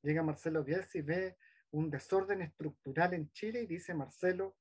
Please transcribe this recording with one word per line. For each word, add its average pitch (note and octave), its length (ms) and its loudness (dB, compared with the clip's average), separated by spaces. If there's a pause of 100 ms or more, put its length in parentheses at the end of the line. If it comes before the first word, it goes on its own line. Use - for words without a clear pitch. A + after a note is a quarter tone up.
Llega D3+ 200 2
Marcelo D#3 420 2
Bielsa F3 340 -2
y D3+ 40 -2
ve F3+ 340 -2 (360)
un D#3 180 0
desorden F#3+ 500 2
estructural D#3 720 -2
en D#3 180 -4
Chile A3+ 300 -4
y A3+ 40 -4
dice E3+ 280 -6
Marcelo F3+ 680 0